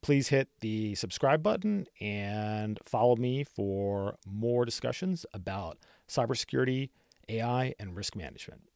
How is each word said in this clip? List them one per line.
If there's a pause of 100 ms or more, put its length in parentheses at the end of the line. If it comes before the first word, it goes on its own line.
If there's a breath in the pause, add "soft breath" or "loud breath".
please
hit (140)
the
subscribe
button (140)
and
follow
me
for (100)
more
discussions
about (300 soft breath)
cybersecurity, (380 soft breath)
A
I,
and
risk
management. (140)